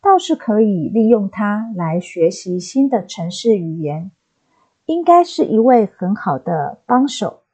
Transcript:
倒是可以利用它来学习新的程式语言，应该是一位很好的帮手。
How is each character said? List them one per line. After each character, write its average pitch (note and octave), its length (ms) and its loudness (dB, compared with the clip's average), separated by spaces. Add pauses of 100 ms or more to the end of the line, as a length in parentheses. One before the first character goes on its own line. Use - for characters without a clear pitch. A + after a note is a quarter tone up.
倒 G4 160 4
是 E4 180 -2
可 G#3+ 240 0
以 G3 300 2
利 A3 180 2
用 G#3 220 2
它 G#3 480 -4
来 E3+ 200 -2
学 F3 320 0
习 F3+ 300 -6
新 C4+ 300 0
的 G#3+ 160 -2
程 F3 260 -8
式 A3 260 0
语 E3 220 -6
言， D#3 320 -6 (760)
应 E4 160 -2
该 F4 220 6
是 - 220 -2
一 A3 120 0
位 A3+ 280 4
很 F#3 280 -4
好 D#3 240 -4
的 C#3+ 480 -6
帮 B3+ 220 2
手。 - 360 -6 (100)